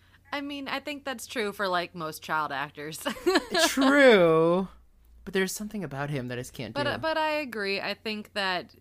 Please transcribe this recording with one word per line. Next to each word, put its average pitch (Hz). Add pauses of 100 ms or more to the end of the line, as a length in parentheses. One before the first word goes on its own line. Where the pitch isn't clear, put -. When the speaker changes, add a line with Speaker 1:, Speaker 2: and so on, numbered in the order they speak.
(320)
Speaker 1:
I 285
mean, 285
I 269
think 285
that's 262
true 208
for, 196
like, 180
most 156
child 156
actors. 147 (280)
<laughs> 330
Speaker 2:
True. 190 (580)
But 180
there's 190
something 208
about 143
him 127
that 123
I 123
just -
can't 110
Speaker 1:
But, 285
Speaker 2:
do. 285
Speaker 1:
uh, -
but 320
I 311
agree. 220
I 190
think 214
that 185